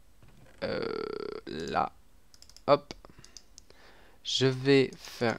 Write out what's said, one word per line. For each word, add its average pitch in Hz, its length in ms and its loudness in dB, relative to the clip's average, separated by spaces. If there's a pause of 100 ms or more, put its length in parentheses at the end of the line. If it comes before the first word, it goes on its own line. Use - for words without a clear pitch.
(640)
Euh, - 200 -4 (600)
là, - 460 -2 (760)
hop. 143 300 2 (1300)
Je - 240 0
vais 131 500 4
faire, - 420 -4